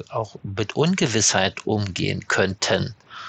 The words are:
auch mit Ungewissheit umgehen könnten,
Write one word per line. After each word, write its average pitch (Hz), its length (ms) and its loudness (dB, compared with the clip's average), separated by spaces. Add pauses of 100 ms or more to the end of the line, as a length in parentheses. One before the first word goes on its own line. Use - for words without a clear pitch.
(100)
auch 113 340 -6
mit 104 320 -4
Ungewissheit 113 880 2
umgehen 101 640 -2
könnten, 98 680 2 (340)